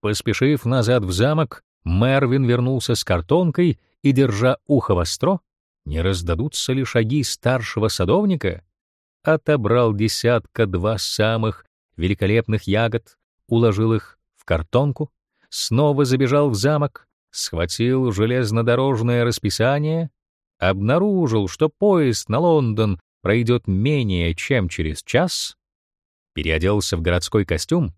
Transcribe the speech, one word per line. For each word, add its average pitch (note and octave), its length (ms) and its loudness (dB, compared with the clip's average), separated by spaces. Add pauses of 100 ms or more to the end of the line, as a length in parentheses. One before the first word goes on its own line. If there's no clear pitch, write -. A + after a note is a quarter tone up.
Поспешив A#2 640 -2
назад A#2+ 400 0
в F#2+ 80 -4
замок, C#3+ 500 0 (220)
Мервин B2+ 640 2
вернулся A#2+ 480 0
с - 100 -6
картонкой D#3+ 720 0 (220)
и, C#3 120 2
держа B2+ 440 2 (100)
ухо A#2+ 280 2
востро, F2+ 460 0 (440)
не D2 160 -4
раздадутся F2 720 -2
ли C3+ 120 -2
шаги B2 380 0
старшего A#2+ 640 -4
садовника, B2 760 -2 (580)
отобрал B2 720 2
десятка-два G#2+ 1040 -2
самых A2 680 -2 (320)
великолепных G#2 680 0
ягод, A2+ 540 -2 (280)
уложил A2+ 460 2
их - 260 -6 (180)
в - 80 -20
картонку, C3 680 -2 (360)
снова C#3+ 560 0
забежал C3+ 460 2
в A#2 40 -2
замок, C#3+ 540 -2 (220)
схватил A#2 840 -2
железнодорожное A#2+ 1120 0
расписание, C#3+ 840 -2 (480)
обнаружил, A2+ 880 0
что D#3 200 0
поезд E3 600 0
на A2+ 120 0
Лондон A2+ 600 0 (200)
пройдёт A#2 460 0
менее G2 680 0
чем G#2+ 340 -2
через D#2 340 -6
час, - 540 -2 (800)
переоделся D#2+ 600 0
в E2 60 -4
городской F2 420 0
костюм G#2 540 -2